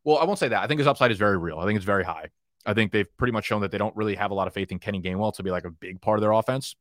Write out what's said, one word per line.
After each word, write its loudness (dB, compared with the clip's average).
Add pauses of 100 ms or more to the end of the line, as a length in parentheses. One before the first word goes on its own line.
well, 4
I 2
won't -2
say 0
that. 0
I -4
think 0
his 4
upside 4
is 0
very 4
real. -4
I -4
think 2
it's -2
very 0
high. -8 (360)
I 0
think 2
they've -2
pretty 0
much -2
shown 0
that -2
they -4
don't -2
really -2
have -2
a -4
lot 0
of -6
faith -4
in -6
Kenny -4
Gainwell -2
to -10
be, -2
like, -4
a -8
big -14
part 0
of 0
their 4
offense. 0